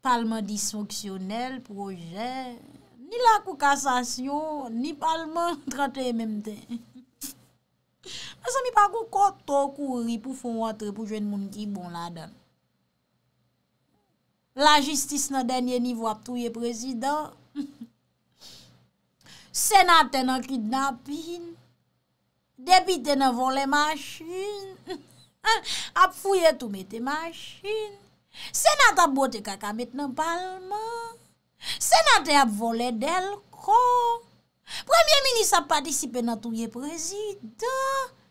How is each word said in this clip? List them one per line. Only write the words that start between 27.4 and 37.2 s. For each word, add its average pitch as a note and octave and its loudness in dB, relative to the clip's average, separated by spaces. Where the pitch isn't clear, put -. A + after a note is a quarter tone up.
Senatè B4 6
ap C#4+ 2
bote C4 0
kaka G#3 -6
mete B3 -8
nan C#4 -6
palman. F#4+ -6
Senatè B4 6
ap B3+ 8
vòlè A#3 -2
Delco. F#4+ 0
Premye D#5 6
minis A#4 2
ap E4 2
patisipe C#4+ -2
nan A#3 -2
touye A3+ -6
prezidan. G#4 -6